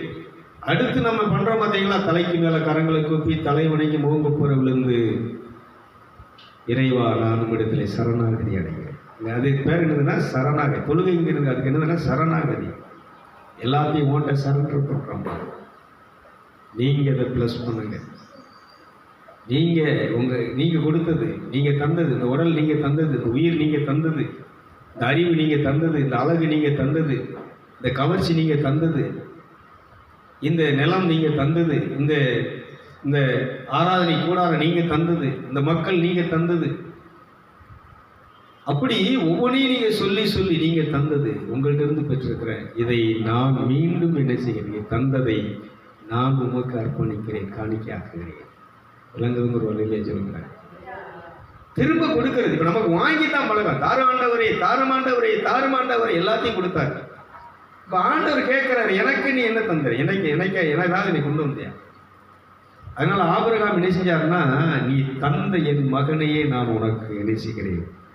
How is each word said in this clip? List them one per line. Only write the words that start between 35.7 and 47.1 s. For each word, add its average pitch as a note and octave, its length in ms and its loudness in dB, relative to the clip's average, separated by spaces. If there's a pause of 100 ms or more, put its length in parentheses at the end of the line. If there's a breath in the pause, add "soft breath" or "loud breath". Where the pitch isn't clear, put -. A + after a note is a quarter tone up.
நீங்க F3 240 2
தந்தது. E3 560 0 (1900)
அப்படி A3 520 0
ஒவ்வொன்றையும் B3+ 540 2
நீங்க A#3+ 200 2
சொல்லி G3 360 0
சொல்லி, F#3 300 0
"நீங்க D#3+ 260 2
தந்தது, C#3 480 0
உங்கள்ட்ட C3 440 -2
இருந்து D3 400 0
பெற்றிருக்கிறேன், A2+ 640 -6
இதை A#2 360 2
நான் A#2 520 0
மீண்டும் E3 480 2
என்ன C3 220 2
செய்கிறேன், G#2 540 -4
தந்ததை A#2 800 0 (400)
நான் B2+ 260 2
உமக்கு B2 420 -2
அர்ப்பணிக்கிறேன், G#2+ 720 -4